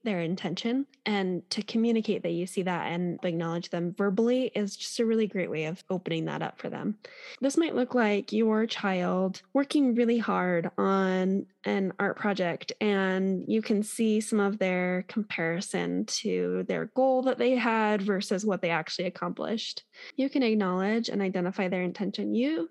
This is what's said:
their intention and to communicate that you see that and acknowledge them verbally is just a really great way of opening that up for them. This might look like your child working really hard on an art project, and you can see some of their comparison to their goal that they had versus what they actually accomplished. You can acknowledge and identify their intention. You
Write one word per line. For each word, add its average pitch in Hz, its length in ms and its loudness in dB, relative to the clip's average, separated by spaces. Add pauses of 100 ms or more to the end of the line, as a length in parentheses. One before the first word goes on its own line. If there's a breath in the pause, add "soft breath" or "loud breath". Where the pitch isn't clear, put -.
their 196 180 0
intention 196 640 -2 (180)
and 190 440 0
to - 120 -4
communicate 226 640 0
that 175 80 -2
you 170 160 -2
see 185 160 -4
that 170 280 -2
and 175 320 -2
acknowledge 170 460 -2
them 175 240 -2
verbally 226 640 2
is 202 220 -2
just - 220 -8
a 233 60 2
really 220 220 2
great 185 240 -2
way 156 140 -2
of 165 240 -6
opening 170 360 -2
that 160 160 -4
up - 160 -6
for - 120 -8
them. - 280 -4 (440 loud breath)
This 277 160 2
might 320 180 2
look 247 180 0
like 208 380 2
your 220 340 4
child 185 760 0 (120)
working 277 400 4
really 233 260 4
hard 180 580 0
on 190 680 2 (180)
an 202 360 0
art 196 180 0
project, 185 640 -2
and 190 640 2
you 220 140 2
can 214 220 2
see 220 360 2
some 220 200 0
of 202 180 2
their 180 500 0
comparison 180 960 -2
to - 640 -2
their 165 180 -2 (100)
goal 262 260 4
that 262 160 0
they 240 140 2
had 220 500 2
versus 202 440 -2
what 190 160 0
they 175 80 0
actually 165 360 -2
accomplished. - 800 -6 (320 loud breath)
You 269 140 0
can 277 120 2
acknowledge 214 680 2
and 202 120 -2
identify 185 460 0
their 180 160 0
intention. 202 500 -4
You 311 380 0